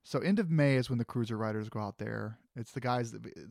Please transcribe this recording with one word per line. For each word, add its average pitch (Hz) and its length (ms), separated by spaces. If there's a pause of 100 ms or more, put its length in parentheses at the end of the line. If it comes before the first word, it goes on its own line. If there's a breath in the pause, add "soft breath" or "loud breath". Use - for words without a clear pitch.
So - 160
end 190 200
of 185 120
May 143 240
is 127 140
when 123 100
the 117 60
cruiser 117 320
riders 107 320
go 110 100
out 104 180
there. 110 400 (180)
It's 113 160
the - 80
guys 123 320
that, 110 140 (260)